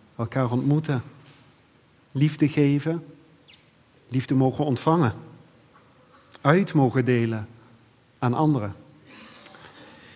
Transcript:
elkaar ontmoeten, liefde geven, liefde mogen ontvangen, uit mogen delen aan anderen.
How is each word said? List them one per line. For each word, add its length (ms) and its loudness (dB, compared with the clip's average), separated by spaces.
elkaar 360 -4
ontmoeten, 520 -2
liefde 360 0
geven, 580 0
liefde 280 -2
mogen 300 2
ontvangen, 480 0
uit 320 2
mogen 320 2
delen 420 0
aan 140 0
anderen. 420 0